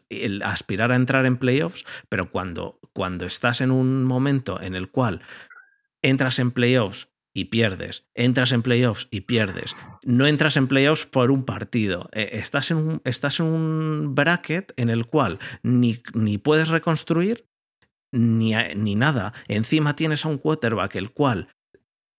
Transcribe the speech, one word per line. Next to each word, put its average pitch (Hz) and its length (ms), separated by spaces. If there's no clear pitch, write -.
el 104 340
aspirar 104 480
a 123 60
entrar 131 280
en 127 120
playoffs, 135 480
pero 95 200
cuando, 87 520
cuando 90 320
estás 120 360
en 131 100
un 131 320
momento 127 580
en 92 140
el 92 160
cual 113 300
entras 135 360
en 123 120
playoffs 120 560
y 95 120
pierdes, 95 680
entras 123 360
en 120 120
playoffs 120 480
y 101 100
pierdes, 110 560
no 127 240
entras 151 300
en 135 100
playoffs 135 380
por 127 260
un 135 140
partido, 104 640
eh, 107 220
estás 131 380
en 165 60
un, 156 280
estás 143 340
en 165 60
un 156 680
bracket 160 600
en 117 140
el 113 160
cual 117 340
ni, 120 380
ni 107 240
puedes 156 300
reconstruir 165 800
ni 113 440
a-, 113 180
ni 104 220
nada. 113 380
Encima 147 480
tienes 156 300
a 160 40
un 147 100
quarterback 113 560
el 98 160
cual 120 380